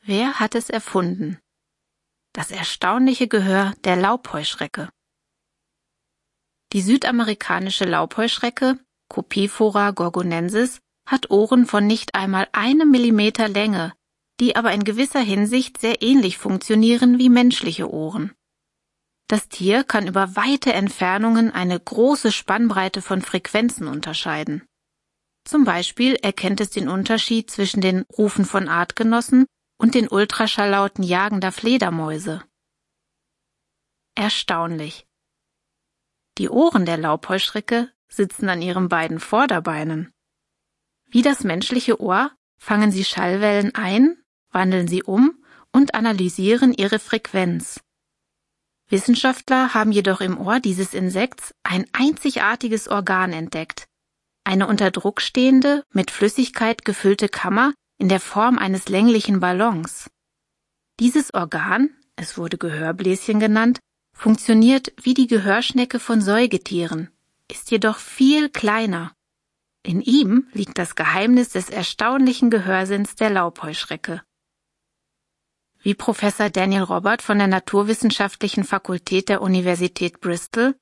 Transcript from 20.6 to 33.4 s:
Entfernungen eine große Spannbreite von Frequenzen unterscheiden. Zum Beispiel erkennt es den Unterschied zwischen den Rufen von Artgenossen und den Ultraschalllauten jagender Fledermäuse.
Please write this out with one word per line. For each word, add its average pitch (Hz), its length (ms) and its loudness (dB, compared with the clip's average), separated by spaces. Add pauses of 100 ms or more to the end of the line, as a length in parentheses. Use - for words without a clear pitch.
Entfernungen 208 800 0
eine 180 280 -4
große 240 540 0
Spannbreite 196 680 -2
von 190 220 -4
Frequenzen 208 640 -4
unterscheiden. 151 800 -8 (800)
Zum 294 180 4
Beispiel 214 520 0
erkennt 196 440 -2
es 202 100 -2
den 185 180 -4
Unterschied 220 640 -2
zwischen 202 300 -2
den 185 240 0 (140)
Rufen 208 260 2
von 190 240 -2
Artgenossen 233 800 2 (320)
und 226 160 4
den 233 140 2
Ultraschalllauten 202 960 0
jagender 185 480 -2
Fledermäuse. 170 920 -2 (1700)